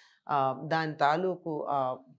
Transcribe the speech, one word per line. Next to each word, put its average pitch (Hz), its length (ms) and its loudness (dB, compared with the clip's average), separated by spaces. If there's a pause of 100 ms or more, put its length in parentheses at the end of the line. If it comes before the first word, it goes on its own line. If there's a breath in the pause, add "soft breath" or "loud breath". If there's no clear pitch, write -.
(280 soft breath)
ఆ, 135 360 0
దాని 156 300 0
తాలూకు, 165 760 0
ఆ, 131 280 0 (200)